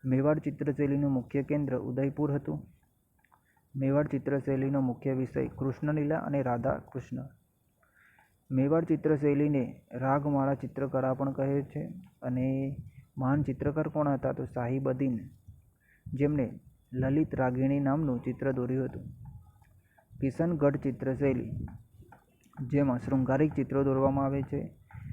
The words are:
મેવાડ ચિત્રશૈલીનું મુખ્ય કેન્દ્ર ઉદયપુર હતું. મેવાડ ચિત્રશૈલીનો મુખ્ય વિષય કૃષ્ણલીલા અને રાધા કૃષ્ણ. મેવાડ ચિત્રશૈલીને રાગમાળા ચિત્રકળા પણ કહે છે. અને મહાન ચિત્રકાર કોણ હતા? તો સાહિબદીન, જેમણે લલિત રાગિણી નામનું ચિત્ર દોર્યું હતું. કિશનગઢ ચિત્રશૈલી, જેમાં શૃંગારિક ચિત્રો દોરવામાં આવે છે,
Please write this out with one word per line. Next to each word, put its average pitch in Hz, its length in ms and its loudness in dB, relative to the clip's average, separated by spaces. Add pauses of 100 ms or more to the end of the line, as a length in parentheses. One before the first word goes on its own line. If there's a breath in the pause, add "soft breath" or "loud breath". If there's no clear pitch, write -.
મેવાડ 135 340 4
ચિત્રશૈલીનું 143 720 0
મુખ્ય 131 320 0
કેન્દ્ર 139 340 0
ઉદયપુર 139 540 0
હતું. 147 360 -4 (1080 soft breath)
મેવાડ 139 320 2
ચિત્રશૈલીનો 139 760 0
મુખ્ય 131 320 0
વિષય 131 340 -2
કૃષ્ણલીલા 147 720 -2
અને 143 220 0
રાધા 127 360 0 (160)
કૃષ્ણ. 127 340 -8 (1200 soft breath)
મેવાડ 143 340 4
ચિત્રશૈલીને 147 960 2 (100)
રાગમાળા 139 600 2
ચિત્રકળા 131 600 -2
પણ 135 180 0
કહે 139 320 0
છે. 147 220 -8 (360)
અને 135 560 -2 (400 loud breath)
મહાન 139 240 2
ચિત્રકાર 147 460 -2
કોણ 151 220 0
હતા? 135 220 0
તો 135 140 -4
સાહિબદીન, 127 720 0 (960 soft breath)
જેમણે 143 460 0 (340)
લલિત 135 420 0
રાગિણી 131 440 2
નામનું 139 400 0
ચિત્ર 131 320 -2
દોર્યું 127 340 0
હતું. - 180 -8 (1200 soft breath)
કિશનગઢ 147 560 2
ચિત્રશૈલી, 131 720 -2 (1120)
જેમાં 131 380 2
શૃંગારિક 135 540 2
ચિત્રો 135 300 0
દોરવામાં 135 420 4
આવે 139 160 0
છે, 139 300 -6 (400 loud breath)